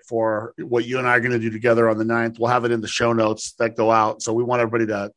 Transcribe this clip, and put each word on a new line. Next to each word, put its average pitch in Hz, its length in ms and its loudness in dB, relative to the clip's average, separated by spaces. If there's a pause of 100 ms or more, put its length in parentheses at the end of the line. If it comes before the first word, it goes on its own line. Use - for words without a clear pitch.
for 113 500 -2
what 120 280 -2
you 127 120 -4
and 127 80 -2
I 123 100 4
are 120 40 4
gonna 123 180 0
do 113 120 -2
together 113 400 2
on 107 80 -2
the 110 80 -2
ninth. 117 320 -2
We'll 117 120 0
have 123 140 2
it 120 60 0
in 117 100 0
the 104 80 -8
show 120 240 0
notes 110 460 -2
that 117 180 -2
go 113 140 2
out. 110 320 2
So 113 100 -4
we 117 120 0
want 120 180 0
everybody 113 240 0
to, 104 300 -4